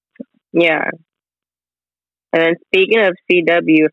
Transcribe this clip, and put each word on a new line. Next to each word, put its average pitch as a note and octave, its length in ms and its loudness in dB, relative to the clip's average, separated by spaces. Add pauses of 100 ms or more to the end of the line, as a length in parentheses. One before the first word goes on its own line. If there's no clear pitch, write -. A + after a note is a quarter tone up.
(540)
Yeah. E3 360 -2 (1400)
And E3 80 2
then E3 140 0 (120)
speaking F#3+ 320 0
of F#3+ 140 0 (160)
C F3+ 160 2
W, D#3+ 400 2
if D3+ 80 -2